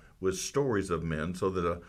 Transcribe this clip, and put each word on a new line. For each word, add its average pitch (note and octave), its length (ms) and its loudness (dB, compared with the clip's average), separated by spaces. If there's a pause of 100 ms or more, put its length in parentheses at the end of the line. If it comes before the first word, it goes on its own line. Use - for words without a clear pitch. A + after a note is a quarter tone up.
(200)
with F#2 180 0
stories A#2 500 0
of E2 140 0
men D#2+ 320 -2
so F#2+ 160 0
that F2+ 160 0
a E2+ 220 0